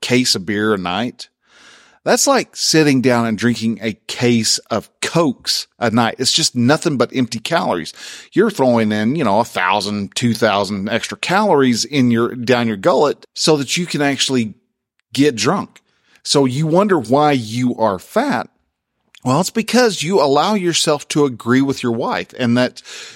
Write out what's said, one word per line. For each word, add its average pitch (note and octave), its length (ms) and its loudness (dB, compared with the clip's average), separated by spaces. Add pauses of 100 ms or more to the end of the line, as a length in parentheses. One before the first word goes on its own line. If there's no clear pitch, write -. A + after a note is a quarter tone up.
case B2 340 0
of F#2+ 100 -6
beer G#2+ 280 0
a G2+ 40 0
night, F#2 520 -6 (760)
that's G#3+ 220 0
like C4 300 0
sitting D3 460 2
down A#2+ 240 2
and A2 120 -2
drinking A2+ 440 -2
a A2 120 -4
case A#2 640 0 (120)
of G#2+ 200 -4 (120)
Cokes - 680 -2 (100)
a A#2 140 -2
night. A2+ 260 0
It's B2+ 160 -2
just - 220 -2
nothing C#3 420 0
but A#2 180 0
empty A#2+ 240 -2
calories. A2+ 540 -4 (380)
You're G3+ 200 2
throwing A#2 400 2
in, G#2+ 240 0
you E3 80 -2
know, G#2 160 2
a A#2 60 0
thousand, G2 680 -2
two A#2+ 180 0
thousand G2+ 560 0
extra G#2+ 280 -4
calories D3+ 680 2
in B2+ 260 0
your, A#2 240 0
down A#2+ 320 0
your G#2+ 100 -2
gullet C#3 560 0
so D#3 240 2
that C#3 200 -4
you F3 80 -2
can D3 160 -4
actually C3 540 -2 (580)
get C#3 220 2
drunk. C#3 460 -4 (420)
So C#3+ 220 2
you C3 200 -2
wonder F3+ 340 2
why C#3+ 340 2
you A#2+ 420 -2
are G#2 240 0
fat. G#3+ 500 -4 (760)
Well, C3 160 2
it's F#3+ 120 -2
because A3 520 0
you F3+ 160 0
allow D3 360 2
yourself E3+ 540 -2
to D3 160 2
agree B2 360 2
with C#3 200 -2
your B2 100 -2
wife, A#2 460 -6
and A#2+ 200 0
that B2 240 -2 (340)